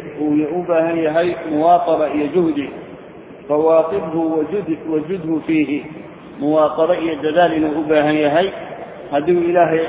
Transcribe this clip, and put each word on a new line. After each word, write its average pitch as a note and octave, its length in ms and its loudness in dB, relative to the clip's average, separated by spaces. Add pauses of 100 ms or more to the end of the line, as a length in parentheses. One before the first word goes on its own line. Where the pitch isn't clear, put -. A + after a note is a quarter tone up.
(200)
uu D3+ 400 0
u F3 80 -6
baahan E3 300 2
yahay E3 360 2 (160)
muwaataba D#3+ 580 4
iyo D3 180 -2
juhdi. D3 400 0 (840)
"فواطبه D#3+ 680 2
وجد-، D#3+ 720 -2
وجده D#3+ 580 -4
فيه." D3 380 0 (560)
Muwaataba D#3 560 2
iyo D#3+ 260 -2
dadaal D#3+ 300 2
inuu D#3 280 0
u D#3 40 -4
baahan D3+ 320 2
yahay. D3+ 320 2 (640)
Hadduu E3 300 2
Ilaahay E3+ 460 2